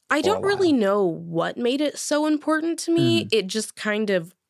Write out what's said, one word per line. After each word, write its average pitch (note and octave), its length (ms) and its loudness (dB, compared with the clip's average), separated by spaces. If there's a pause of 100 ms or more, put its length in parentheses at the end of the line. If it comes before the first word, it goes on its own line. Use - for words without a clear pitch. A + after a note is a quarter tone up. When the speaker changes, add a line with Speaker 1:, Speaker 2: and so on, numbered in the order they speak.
(140)
Speaker 1:
I D4+ 80 2
Speaker 2:
for - 60 0
a F#4+ 60 2
Speaker 1:
don't G#4+ 100 -4
really F#4+ 300 2
Speaker 2:
while. B3+ 60 4
Speaker 1:
know G3+ 260 2
what E3+ 520 -4
made B3 240 0
it D4 160 -2
so D4+ 300 -2
important D#4 520 0
to - 120 -2
me. E4+ 300 4
Speaker 2:
Mm-hmm. - 100 -6
Speaker 1:
It G3+ 160 2
just G#3+ 280 -6
kind G#3 360 -2
of F3+ 240 -2 (140)